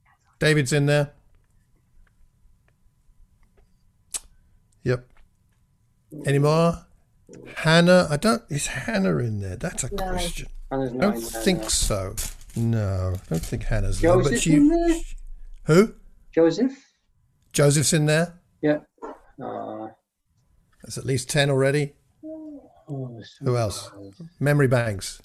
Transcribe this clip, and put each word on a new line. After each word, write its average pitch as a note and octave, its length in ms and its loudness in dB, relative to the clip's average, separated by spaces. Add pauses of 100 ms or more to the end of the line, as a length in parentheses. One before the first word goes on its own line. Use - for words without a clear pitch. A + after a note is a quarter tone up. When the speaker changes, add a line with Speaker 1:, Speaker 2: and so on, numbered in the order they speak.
(380)
Speaker 1:
David's D3+ 340 2
in C#3+ 140 2
there. D3 260 2 (3750)
Yep. B2+ 220 -4 (1200)
Any C#3 120 0
more? D#3+ 480 2 (680)
Hannah. E3+ 540 6
I D3 60 0
don't, D3 320 0
is C#3+ 200 -4
Hannah F#3+ 500 -2
in A2+ 220 -2
there? F#2+ 160 -6
That's D#3+ 280 -6
a - 100 -8
Speaker 2:
No. F#3+ 180 -4
Speaker 1:
question. E3+ 360 -6 (220)
Speaker 3:
Hannah's C3+ 220 -2
Speaker 1:
I - 20 -12
Speaker 3:
not C3 60 -4
Speaker 1:
don't G3+ 160 2
Speaker 3:
in - 160 -10
there, A2+ 100 -8
Speaker 1:
think F#3 200 0
Speaker 3:
no. - 60 -10
Speaker 1:
so. G2+ 460 -2 (420)
No, G2 580 0
I F#2 140 -12
don't - 160 -4
think A2+ 200 -6
Hannah's G#2 360 0
there. E3+ 160 4
But F#3 80 4
Speaker 3:
Joseph D3 160 0
Speaker 1:
she, E3+ 140 4
Speaker 3:
in D4 140 8
there? E4+ 320 2 (640)
Speaker 1:
who? F#3+ 300 4 (400)
Speaker 3:
Joseph. E3 380 2 (800)
Speaker 1:
Joseph's C#3+ 400 2
in D3+ 140 2
there? D#3 340 0 (220)
Speaker 3:
Yeah. D3 160 2 (640)
Uh, A2 460 -10 (960)
Speaker 1:
That's - 160 -12
at - 60 -12
least B2+ 260 -4
ten C#3+ 200 2
already. C#3 440 2 (300)
Speaker 3:
oh, D4 880 -14
there's A2 300 -20
Speaker 1:
Who B2+ 140 0
else? A2 400 -4
Speaker 3:
others. - 180 -20 (240)
Speaker 1:
Memory C#3 300 4
banks. A#2 560 -2